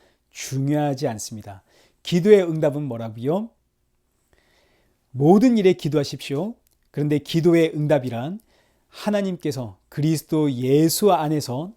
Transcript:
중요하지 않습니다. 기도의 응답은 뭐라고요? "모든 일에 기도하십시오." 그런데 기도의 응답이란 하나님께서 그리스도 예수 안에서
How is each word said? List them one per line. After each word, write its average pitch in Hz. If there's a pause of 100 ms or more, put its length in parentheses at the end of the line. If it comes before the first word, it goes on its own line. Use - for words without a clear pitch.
(300)
중요하지 143
않습니다. 104 (400)
기도의 185
응답은 156
뭐라고요? 120 (1600)
"모든 202
일에 185
기도하십시오." 151 (360)
그런데 147
기도의 165
응답이란 143 (480)
하나님께서 165 (100)
그리스도 151
예수 151
안에서 151